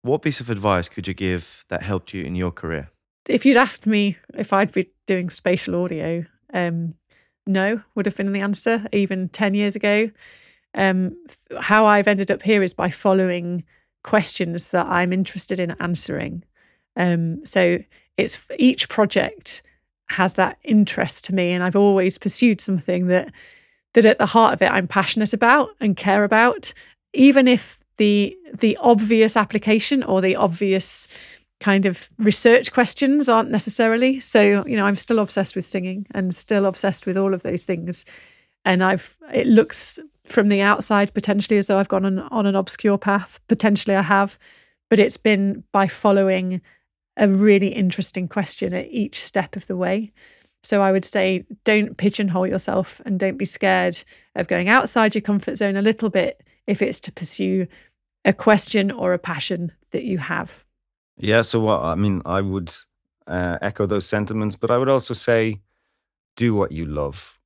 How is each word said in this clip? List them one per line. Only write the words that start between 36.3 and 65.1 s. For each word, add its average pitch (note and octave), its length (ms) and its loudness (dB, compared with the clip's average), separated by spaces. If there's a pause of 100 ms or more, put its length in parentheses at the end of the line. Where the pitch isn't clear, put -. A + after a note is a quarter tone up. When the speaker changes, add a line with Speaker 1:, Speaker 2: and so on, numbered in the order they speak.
Speaker 2:
still G3+ 320 -2
obsessed F#3+ 400 -2
with F#3 120 -4
all G3 160 0
of F3+ 100 -6
those - 220 -4
things. E3+ 400 -6 (580)
And F#3 180 2
I've, F#3 360 -2 (160)
it B3 140 0
looks - 520 2 (240)
from G#3 240 0
the G3+ 140 2
outside G3+ 520 2
potentially G3+ 440 0
as G3 100 0
though G3 100 2
I've G3 120 0
gone F#3+ 160 0
on, F#3+ 140 -2
on A3 260 -4
an G3 100 2
obscure G3+ 420 0
path. G3+ 520 -2
Potentially G#3 480 2
I G3 60 2
have, G3 360 0 (500)
but G#3+ 100 4
it's A#3 180 2
been G3 560 0
by G3 140 4
following F#3+ 720 0 (560)
a G#3 100 4
really G3 400 4
interesting F#3 600 -4
question F#3 440 -4
at F3+ 160 -6
each - 320 -6
step - 360 -4
of - 100 -16
the F#3+ 80 -6
way. F#3+ 380 -4 (500)
So G3+ 200 2
I F#3+ 80 4
would F#3+ 120 2
say F#3+ 400 -2 (200)
don't G#3+ 340 0
pigeonhole F#3+ 480 0
yourself - 580 -4
and F#3+ 160 -4
don't F#3+ 180 -2
be F#3+ 80 -4
scared F#3 500 0 (400)
of F3+ 120 -4
going F3+ 220 -2
outside A3+ 460 2
your G#3 80 -2
comfort G#3 320 -2
zone G3 200 -2
a G3 60 -2
little A3 300 0
bit - 320 -2 (240)
if G#3 160 -2
it's - 180 -4
to - 100 -10
pursue F#3 540 -4 (600)
a F#3+ 60 6
question G3+ 600 2
or F3+ 220 -4
a F3 60 -4
passion E3+ 520 -8 (180)
that D3 140 -6
you F#3 160 -4
have. E3 440 -8 (540)
Speaker 3:
Yeah, A2 240 2
so A2+ 180 0
what, G#2+ 220 2
I D#2+ 140 -2
mean, G2 300 0
I F#2+ 160 -2
would, F#2+ 300 -6 (540)
uh, F2 360 -4
echo G2+ 260 -4
those G2 200 -2
sentiments, G#2+ 480 -4
but A2+ 140 -4
I A#2+ 80 2
would C3 100 0
also C3 280 0